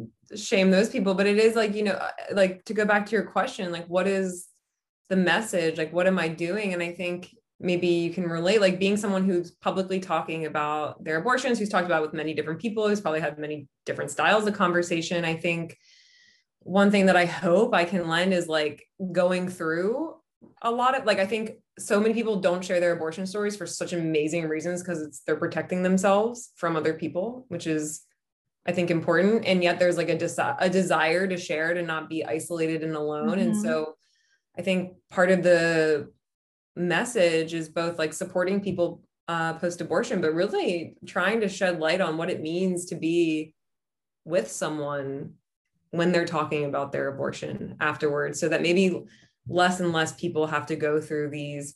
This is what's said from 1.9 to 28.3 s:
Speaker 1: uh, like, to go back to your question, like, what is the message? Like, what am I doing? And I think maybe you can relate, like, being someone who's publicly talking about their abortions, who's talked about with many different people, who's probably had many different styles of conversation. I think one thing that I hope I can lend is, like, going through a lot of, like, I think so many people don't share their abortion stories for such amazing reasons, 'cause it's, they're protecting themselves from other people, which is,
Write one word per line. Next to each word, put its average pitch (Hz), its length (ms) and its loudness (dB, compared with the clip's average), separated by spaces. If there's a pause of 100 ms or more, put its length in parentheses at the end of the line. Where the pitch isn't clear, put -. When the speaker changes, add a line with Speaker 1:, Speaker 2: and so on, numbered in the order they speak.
Speaker 1:
uh, - 180 -4 (220)
like, 185 340 2
to 214 80 -8
go 214 100 2
back 208 220 2
to - 60 -8
your 208 120 2
question, 196 480 -2
like, 170 160 -8
what 185 180 2
is 190 400 -2 (600)
the 190 80 0
message? 175 600 2
Like, 156 140 -4
what 180 140 2
am 190 120 4
I 160 100 0
doing? 175 460 -4
And 175 80 -4
I 175 100 -6
think 175 420 -8 (260)
maybe 175 280 0
you 170 240 2
can 185 120 -4
relate, 170 360 2
like, 185 180 4
being 196 180 2
someone 202 280 0
who's 175 280 0
publicly 185 480 -4
talking 160 460 -4
about 151 580 -4
their 160 140 -2
abortions, 247 400 0
who's 208 120 -2
talked 180 160 2
about 160 160 2
with 151 100 -4
many 156 220 -4
different 156 260 -4
people, 214 280 -2
who's 208 120 2
probably 156 200 -2
had 151 180 -4
many 151 300 -8 (180)
different - 240 -4
styles 202 360 4
of 202 80 0
conversation. 175 680 0
I 165 100 -2
think 165 420 -4 (840)
one 196 300 4
thing 196 160 6
that 180 100 6
I 175 80 6
hope 190 500 2
I 175 100 4
can 175 240 -2
lend 175 260 2
is, 165 140 0
like, 151 360 -2 (280)
going 180 360 2
through 185 640 -2 (480)
a 233 80 0
lot 247 260 2
of, - 100 -4
like, 202 120 4
I 196 80 2
think 220 260 -4 (260)
so 208 220 0
many 220 120 4
people 220 280 0
don't 180 240 0
share 180 160 0
their 175 120 2
abortion 165 340 -6
stories 208 300 -4
for 170 100 -10
such 165 260 -8
amazing 160 540 0
reasons, 170 360 -4
'cause 175 180 -6
it's, 151 200 -12
they're 156 160 -2
protecting 170 460 -2
themselves 196 720 2
from 165 200 -2
other 156 180 2
people, 185 540 -6
which 170 180 -8
is, 156 360 -4 (640)